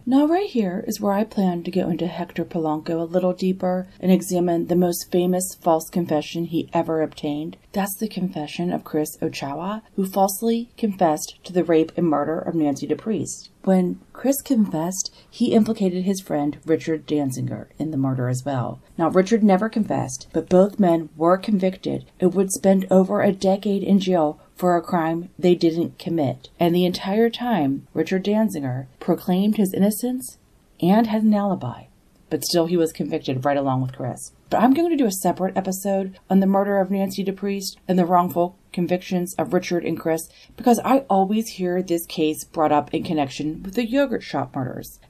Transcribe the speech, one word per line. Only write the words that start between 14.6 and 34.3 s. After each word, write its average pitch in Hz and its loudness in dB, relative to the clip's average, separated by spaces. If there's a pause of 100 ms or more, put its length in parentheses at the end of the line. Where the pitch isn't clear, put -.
he - 0
implicated 196 2
his 190 -2
friend 147 -2
Richard 156 0
Danziger 131 -4 (100)
in 156 -4
the 135 -4
murder 131 0
as 127 -4
well. 131 -4 (180)
Now, 160 2
Richard 190 4
never 196 4
confessed, 139 -4
but 160 -2
both 190 6
men 165 2
were 170 4
convicted 185 -2 (160)
and 180 4
would 196 0
spend 190 2
over 190 4
a 202 4
decade 196 0
in 196 4
jail 175 0 (160)
for 180 2
a 170 2
crime 165 -2
they 180 4
didn't 165 0
commit. 165 -2 (100)
And 175 2
the 180 2
entire 196 0
time, 175 -2
Richard 185 -2
Danziger 170 -2 (140)
proclaimed 185 0
his 196 0
innocence 240 -2 (440)
and 208 4
had 220 -2
an 214 6
alibi. 180 -2 (460)
But 151 -2
still, 165 2
he 175 0
was 160 2
convicted 143 -4
right 143 2
along 131 0
with 131 -6
Chris. - -10 (180)